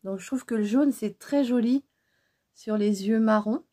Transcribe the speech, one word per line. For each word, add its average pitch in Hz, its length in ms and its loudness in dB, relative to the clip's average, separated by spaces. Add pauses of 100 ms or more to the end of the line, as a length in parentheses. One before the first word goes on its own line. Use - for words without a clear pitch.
Donc, 190 160 -6
je - 60 -18
trouve 254 180 -6
que 240 100 -6
le 214 100 0
jaune, 262 280 2
c'est - 260 -8
très 285 240 -2
joli 247 420 0 (680)
sur - 240 -6
les 202 320 0
yeux 226 100 2
marrons. 220 540 2